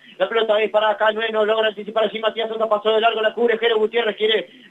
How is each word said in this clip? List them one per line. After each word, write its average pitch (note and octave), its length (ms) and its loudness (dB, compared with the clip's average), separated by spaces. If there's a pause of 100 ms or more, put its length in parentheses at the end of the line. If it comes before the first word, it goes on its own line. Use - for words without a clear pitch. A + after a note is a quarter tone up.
(180)
la F#3+ 120 0
pelota A3 320 2
es G#3 80 0
para G#3+ 280 0
Canoe, A3 340 0
no G#3+ 140 0
logra A3 240 2
anticipar G#3+ 340 -4
allí, G#3+ 160 -2
Matías A3 300 -4
Sosa A3 200 -2
pasó G#3+ 220 2
de A3 100 2
largo, A3 200 2
la G#3+ 120 0
cubre A#3 240 0
Jero A3+ 200 0
Gutiérrez, G#3+ 400 0
quiere G#3+ 320 0 (220)